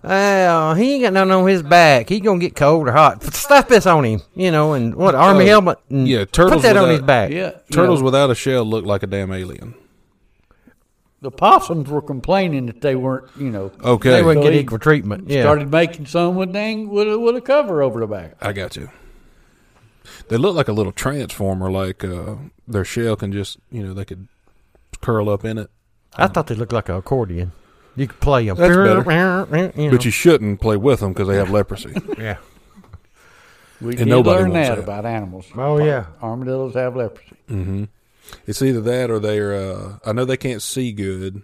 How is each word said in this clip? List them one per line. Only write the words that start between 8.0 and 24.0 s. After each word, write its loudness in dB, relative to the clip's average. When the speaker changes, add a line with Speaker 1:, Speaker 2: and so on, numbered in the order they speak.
Speaker 2:
without 4
a 2
shell -2
look -4
like -2
a -8
damn -4
alien. -12
Speaker 3:
The -10
possums 2
were -4
complaining -2
that -12
they 0
weren't, -4
you -8
know, -8
Speaker 2:
Okay. 4
Speaker 1:
They 6
wouldn't 4
Speaker 3:
so 8
Speaker 1:
get 4
Speaker 3:
he 4
Speaker 1:
equal -4
treatment. 0
Yeah. 0
Speaker 3:
started 2
making 0
some -2
with -4
dang, -6
with -2
a, -2
with 0
a -6
cover 0
over -2
the -4
back. -12
Speaker 2:
I -6
got -10
you. -16
They -2
look 0
like 0
a -4
little -2
transformer, -6
like, -6
uh, -10
their -4
shell -4
can -8
just, -8
you -10
know, -12
they -10